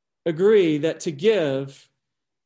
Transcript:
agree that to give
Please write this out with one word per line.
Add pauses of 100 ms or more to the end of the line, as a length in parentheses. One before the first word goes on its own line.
(240)
agree
that
to
give (580)